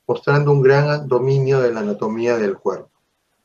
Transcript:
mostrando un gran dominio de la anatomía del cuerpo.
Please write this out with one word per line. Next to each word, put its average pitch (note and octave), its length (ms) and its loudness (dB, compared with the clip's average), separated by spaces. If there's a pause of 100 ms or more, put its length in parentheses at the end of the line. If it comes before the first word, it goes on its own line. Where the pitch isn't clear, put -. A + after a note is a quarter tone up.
mostrando C#3+ 460 0
un C#3 100 4
gran D3 460 2
dominio C3 540 0
de A#2+ 100 0
la A2+ 100 -6
anatomía A2 560 -2
del G2 200 -2
cuerpo. F#2 340 -8 (540)